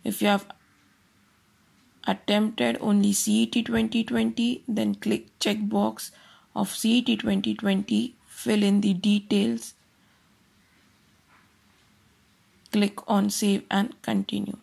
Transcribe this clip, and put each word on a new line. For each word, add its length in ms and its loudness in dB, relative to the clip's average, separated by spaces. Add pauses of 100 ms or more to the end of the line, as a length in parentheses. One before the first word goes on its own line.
If 200 -6
you 60 4
have 180 0 (1600)
attempted 720 0
only 320 4
C 300 2
E 20 4
T 160 -2
twenty 420 0
twenty, 640 -2
then 280 -2
click 320 -4 (100)
checkbox 720 -2 (460)
of 200 -4
C 220 2
E 60 4
T 140 0
twenty 360 -2
twenty, 600 -2 (100)
fill 380 0
in 180 4
the 140 2
details. 800 0 (3000)
Click 300 0 (100)
on 200 2
save 420 0
and 300 -2
continue. 600 -4